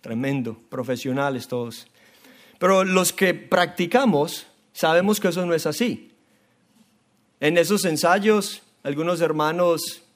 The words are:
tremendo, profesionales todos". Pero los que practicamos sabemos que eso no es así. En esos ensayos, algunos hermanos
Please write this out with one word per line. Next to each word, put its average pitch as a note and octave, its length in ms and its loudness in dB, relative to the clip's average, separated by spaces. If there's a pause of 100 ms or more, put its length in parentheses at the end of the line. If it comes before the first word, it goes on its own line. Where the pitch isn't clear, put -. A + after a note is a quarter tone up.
tremendo, A#2+ 560 -6 (120)
profesionales C3 800 -4
todos". A#2 380 -8 (720)
Pero F#3+ 260 4
los F#3 280 2
que F#3 220 2
practicamos F3 1120 0 (260)
sabemos F3+ 480 2
que F#3+ 80 0
eso F3+ 180 -2
no E3+ 80 0
es E3 120 -2
así. G3+ 460 -4 (1300)
En D#3 180 2
esos F#3 260 2
ensayos, F#3+ 800 0 (220)
algunos D#3+ 360 -2
hermanos D#3+ 840 0 (140)